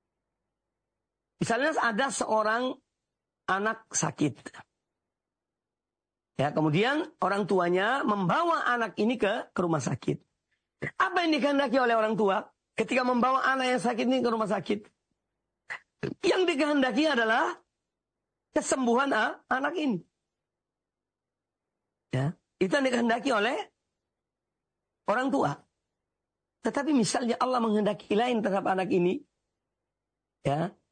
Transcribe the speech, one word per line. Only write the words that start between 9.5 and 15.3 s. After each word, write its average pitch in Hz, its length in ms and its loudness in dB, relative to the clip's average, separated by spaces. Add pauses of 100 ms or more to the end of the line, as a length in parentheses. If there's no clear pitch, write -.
ke - 100 -6
rumah 165 220 0
sakit. - 400 -4 (760)
Apa 359 300 0
yang 311 120 2
dikehendaki 277 440 2
oleh 233 160 2
orang 220 160 0
tua 196 320 0 (320)
ketika 233 240 0
membawa 247 400 2
anak 254 320 0
yang 190 80 0
sakit 233 240 -2
ini 254 160 2
ke 233 80 2
rumah 220 160 0
sakit? 202 340 -2 (1400)